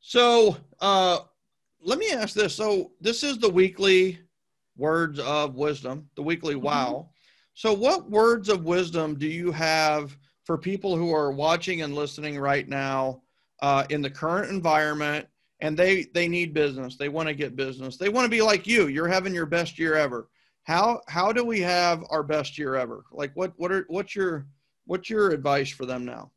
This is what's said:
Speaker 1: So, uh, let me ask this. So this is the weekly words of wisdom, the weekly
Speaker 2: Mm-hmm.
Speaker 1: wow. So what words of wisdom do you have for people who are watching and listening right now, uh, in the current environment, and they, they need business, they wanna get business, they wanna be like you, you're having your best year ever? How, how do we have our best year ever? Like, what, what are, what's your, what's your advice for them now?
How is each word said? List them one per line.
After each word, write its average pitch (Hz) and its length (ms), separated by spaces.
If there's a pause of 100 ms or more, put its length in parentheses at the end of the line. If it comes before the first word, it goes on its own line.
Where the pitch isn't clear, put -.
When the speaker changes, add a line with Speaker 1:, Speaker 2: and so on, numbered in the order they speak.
Speaker 1:
So, 233 560 (240)
uh, 185 400 (600)
let 240 180
me 440 120
ask 220 240
this. 202 200
So 208 460
this 226 220
is 277 160
the 226 100
weekly 185 680 (580)
words 156 420
of 147 360
wisdom, 143 600
the 147 80
weekly 165 320
Speaker 2:
Mm-hmm. 131 120
Speaker 1:
wow. 143 440 (440)
So 220 180
what 240 380
words 220 380
of 185 160
wisdom 165 540
do 151 80
you 170 260
have 151 640 (280)
for - 140
people 190 380
who 170 180
are 147 180
watching 165 500
and 143 120
listening 147 440
right 139 300
now, 135 540 (400)
uh, 139 280
in 147 120
the 135 80
current 165 400
environment, 151 760 (360)
and 156 140
they, 185 280 (100)
they 175 120
need 170 280
business, 131 420
they 143 140
wanna 156 240
get 139 220
business, 131 420
they 190 100
wanna 240 220
be 226 100
like 214 260
you, 214 200
you're 147 220
having 190 260
your 170 100
best 165 340
year 160 160
ever? 127 340 (340)
How, 202 460
how 185 240
do 240 120
we 226 160
have 175 480
our 156 140
best 147 340
year 135 200
ever? 117 360
Like, 143 220
what, 175 240
what 180 120
are, 190 180
what's 196 280
your, 165 300 (400)
what's 180 240
your 208 200
advice 139 400
for - 140
them 123 220
now? 120 300